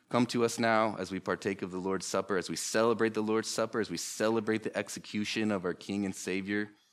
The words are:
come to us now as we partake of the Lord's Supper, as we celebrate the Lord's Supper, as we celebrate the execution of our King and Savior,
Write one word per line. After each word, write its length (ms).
come 180
to 180
us 160
now 360
as 140
we 80
partake 440
of 100
the 60
Lord's 280
Supper, 300
as 120
we 60
celebrate 600
the 60
Lord's 300
Supper, 300
as 100
we 60
celebrate 640
the 160
execution 720
of 140
our 100
King 300
and 100
Savior, 560